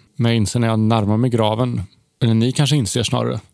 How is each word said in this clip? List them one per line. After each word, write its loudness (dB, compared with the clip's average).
Men 0
jag 2
inser 0
när 2
jag 0
närmar 2
mig 0
graven, -2
eller 2
ni 2
kanske 0
inser -2
snarare, -2